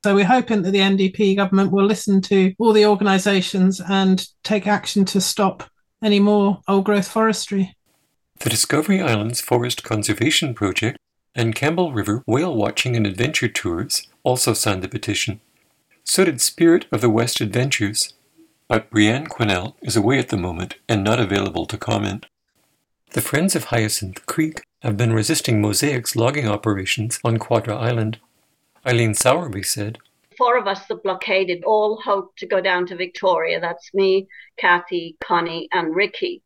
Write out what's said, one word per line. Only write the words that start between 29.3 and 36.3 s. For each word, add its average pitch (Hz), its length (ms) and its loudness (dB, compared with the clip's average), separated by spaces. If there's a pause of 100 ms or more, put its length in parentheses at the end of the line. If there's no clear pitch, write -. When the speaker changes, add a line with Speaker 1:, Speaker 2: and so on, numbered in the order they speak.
Speaker 2:
said, 107 340 -6 (400)
Speaker 3:
Four 247 200 2
of 202 100 -4
us 190 200 -6
that 214 160 -10
blockaded 185 600 -2
all 214 400 0
hoped 196 360 -4
to 185 80 -12
go 196 120 0
down 180 280 -2
to 180 100 -12
Victoria. 170 640 -2
That's 170 320 -8
me, 190 340 2 (300)
Kathy, 175 640 0
Connie, 170 480 -4
and 165 240 -2
Ricky. 190 500 -4